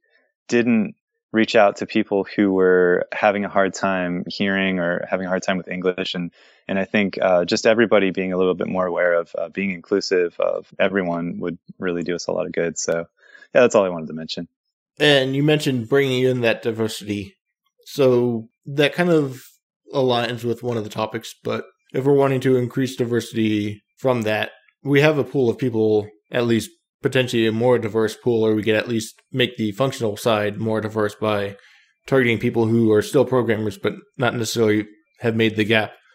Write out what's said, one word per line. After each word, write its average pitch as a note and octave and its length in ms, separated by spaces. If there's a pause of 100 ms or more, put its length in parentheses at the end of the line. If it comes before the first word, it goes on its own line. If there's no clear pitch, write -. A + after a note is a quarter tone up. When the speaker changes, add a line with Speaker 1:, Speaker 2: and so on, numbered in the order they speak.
(500)
Speaker 1:
didn't A#2 460 (360)
reach A2 240
out G2+ 220
to G2+ 80
people G2+ 400 (100)
who G2+ 160
were F2+ 640
having G#2 320
a - 40
hard G2 240
time F2+ 540
hearing F#2+ 520
or F2 300
having F#2 180
a - 20
hard F#2 140
time F#2+ 140
with F2 120
English." F2+ 440
And, F2 180 (360)
and G2 100
I F#2+ 60
think, G2+ 380
uh, F2+ 240
just A2 200
everybody G#2+ 460
being F#2 220
a F2+ 40
little F#2 160
bit F2 140
more F#2 180
aware F2 280
of, E2+ 240
uh, E2+ 120
being G2 220
inclusive F2+ 680
of - 380
everyone F2+ 640
would F2 180 (220)
really F2 240
do E2+ 120
us - 120
a F#2 40
lot F2 160
of E2+ 40
good. E2+ 260
So, E2+ 280 (480)
yeah, C#3 80
that's A#2+ 140
all G2+ 100
I F#2 40
wanted E2 180
to D#2 60
mention. D#2+ 340 (520)
Speaker 2:
And C3+ 360
you C#3 80
mentioned D3 440
bringing C3 360
in B2+ 180
that A2+ 220
diversity. G#2+ 720 (500)
So B2 640 (160)
that C#3+ 280
kind F3 160
of C#3+ 320 (520)
aligns A#2+ 500
with A#2+ 200
one A#2+ 140
of G#2+ 60
the G#2 60
topics, A2 440 (100)
but A#2 220 (280)
if C3 120
we're C#3+ 80
wanting C3+ 280
to C3 140
increase B2+ 400
diversity A2 840 (160)
from B2 240
that, G#2+ 300 (320)
we C#3 180
have D3+ 160
a C3 60
pool B2+ 260
of A2 80
people, A2 500 (240)
at B2 140
least A2+ 240 (320)
potentially B2 460
a A2 40
more A#2 260
diverse A2 380
pool, A2+ 300
or A2 100
we G#2+ 80
could G#2+ 120
at G#2 120
least A2+ 280 (160)
make B2 260
the G#2+ 160
functional A#2 420
side G#2 420
more A2 220
diverse G#2 360
by G2+ 420 (500)
targeting A#2+ 300
people A#2 300
who A2+ 240
are G#2 100
still B2 240
programmers, A2 520
but G#2 180 (220)
not A#2+ 180
necessarily G#2+ 520 (320)
have A2+ 160
made A2 200
the A2 100
gap. G#2+ 260 (240)